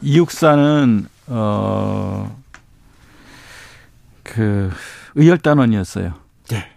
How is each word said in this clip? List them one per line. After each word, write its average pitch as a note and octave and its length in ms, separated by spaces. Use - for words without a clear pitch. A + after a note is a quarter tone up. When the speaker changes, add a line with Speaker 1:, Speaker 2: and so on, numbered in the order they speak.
Speaker 1:
이육사는, D3 1040
어, G#2 1080
그 G2+ 480
의열단원이었어요. B2+ 960
Speaker 2:
네. G#2 160